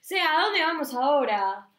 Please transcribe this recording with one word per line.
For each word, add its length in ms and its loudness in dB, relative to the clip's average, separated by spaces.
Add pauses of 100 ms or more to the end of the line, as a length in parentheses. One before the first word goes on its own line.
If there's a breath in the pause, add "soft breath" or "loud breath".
Sí, 180 -8
¿a 220 2
dónde 220 0
vamos 320 -2
ahora? 720 0 (100)